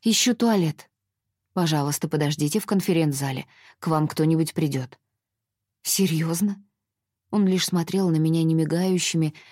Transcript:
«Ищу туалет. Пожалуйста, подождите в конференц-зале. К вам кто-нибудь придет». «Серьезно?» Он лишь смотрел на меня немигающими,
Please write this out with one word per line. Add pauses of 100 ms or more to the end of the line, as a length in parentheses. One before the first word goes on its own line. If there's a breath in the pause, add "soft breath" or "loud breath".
«Ищу
туалет. (640)
Пожалуйста,
подождите
в
конференц-зале. (320 soft breath)
К
вам
кто-нибудь
придет». (840)
«Серьезно?» (680)
Он
лишь
смотрел
на
меня
немигающими, (180 loud breath)